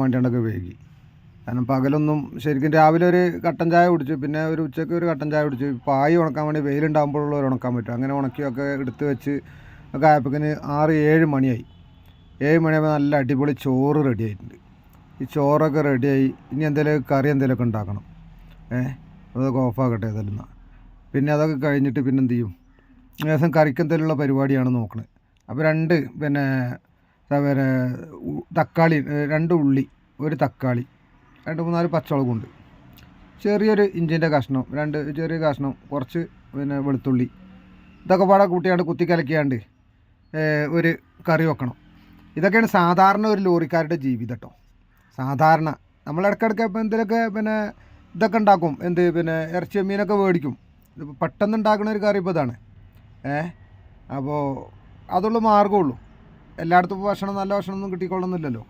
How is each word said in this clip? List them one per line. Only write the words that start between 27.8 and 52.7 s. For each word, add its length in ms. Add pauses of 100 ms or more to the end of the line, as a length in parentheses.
ഉ-, 140 (160)
തക്കാളി, 380 (160)
ഏ, 40 (160)
രണ്ട് 280
ഉള്ളി, 220 (360)
ഒരു 240
തക്കാളി, 400 (640)
രണ്ട് 180
മൂന്നാല് 300
പച്ചമുളകുണ്ട്, 520 (960)
ചെറിയൊരു 420 (140)
ഇഞ്ചിൻ്റെ 360
കഷ്ണം, 280 (160)
രണ്ട് 180 (220)
ചെറിയ 260
കഷ്ണം, 280 (180)
കുറച്ച് 300 (340)
പിന്നെ 220 (100)
വെളുത്തുള്ളി, 400 (800)
ഇതൊക്കെ 260
പാടെ 220
കൂട്ടിയാണ്ട് 360
കുത്തി 220
കലക്കിയാണ്ട്, 480 (760)
ഏ, 80 (380)
ഒരു 140 (360)
കറി 220
വെക്കണം. 260 (580)
ഇതൊക്കെയാണ് 420
സാധാരണ 480 (100)
ഒരു 140
ലോറിക്കാരുടെ 580
ജീവിതം 340
ട്ടോ. 100 (640)
സാധാരണ 520 (380)
നമ്മൾ 200
ഇടയ്ക്കിടയ്ക്ക് 440
ഇപ്പം 140
എന്തെങ്കിലുമൊക്കെ 360 (160)
പിന്നെ 180 (600)
ഇതൊക്കെ 260
ഉണ്ടാക്കും, 340 (120)
എന്ത് 140 (140)
പിന്നെ 240 (180)
ഇറച്ചി 220 (100)
മീനൊക്കെ 320
മേടിക്കും. 320 (420)
ഇതിപ്പോൾ 260
പെട്ടെന്ന് 360
ഉണ്ടാക്കുന്ന 380
ഒരു 80
കറി 180
ഇപ്പോൾ 140
ഇതാണ്. 180 (800)